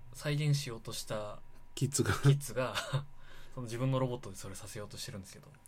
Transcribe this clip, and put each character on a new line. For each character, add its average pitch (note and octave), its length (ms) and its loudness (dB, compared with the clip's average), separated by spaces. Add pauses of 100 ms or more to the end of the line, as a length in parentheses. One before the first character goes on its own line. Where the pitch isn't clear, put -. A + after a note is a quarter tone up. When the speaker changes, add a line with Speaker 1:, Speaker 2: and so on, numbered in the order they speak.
(140)
Speaker 1:
再 D3 220 0
現 D3 220 6
し C#3+ 100 -2
よ A#2 80 -4
う A2+ 40 -10
と A2+ 120 -8
し - 120 -4
た G#2 340 -2 (360)
Speaker 2:
キ - 120 2
ッ C#3 40 2
ズ - 120 6
が。 G2 120 4
Speaker 1:
キ - 140 6
ッ C#3+ 100 10
ズ A2+ 160 -6
が、 A#2+ 220 0
<laughs> - 800 -4
そ C3 60 -6
の、 B2 60 -4
自 A2+ 100 -4
分 C3 140 2
の C3 80 4
ロ C3 80 4
ボ B2 80 0
ッ A#2+ 40 -2
ト G2+ 120 -10
で F#2+ 60 -10
そ G2+ 120 -8
れ F#2+ 60 -8
さ - 120 -10
せ A2 120 -8
よ G#2 80 -6
う - 20 -10
と - 80 -12
し - 80 -6
て - 80 -8
る G#2 60 -6
ん - 20 -8
で F#2 60 -12
す - 80 -14
け - 40 -16
ど。 - 80 -20 (220)